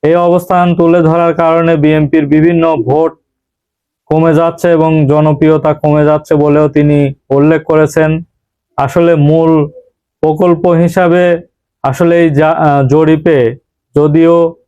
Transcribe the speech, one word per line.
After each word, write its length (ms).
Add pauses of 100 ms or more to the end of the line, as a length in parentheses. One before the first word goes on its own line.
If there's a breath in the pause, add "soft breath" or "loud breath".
এই 140
অবস্থান 500 (100)
তুলে 260
ধরার 320
কারণে 420
বিএনপির 500
বিভিন্ন 380 (120)
ভোট 360 (960)
কমে 240
যাচ্ছে 380
এবং 180 (180)
জনপ্রিয়তা 640
কমে 300
যাচ্ছে 300
বলেও 340
তিনি 300 (320)
উল্লেখ 320
করেছেন। 480 (680)
আসলে 380
মূল 360 (680)
প্রকল্প 420 (100)
হিসাবে 500 (600)
আসলে 320
এই 140
জা-, 280
আহ, 300
জরিপে 520 (560)
যদিও 400 (320)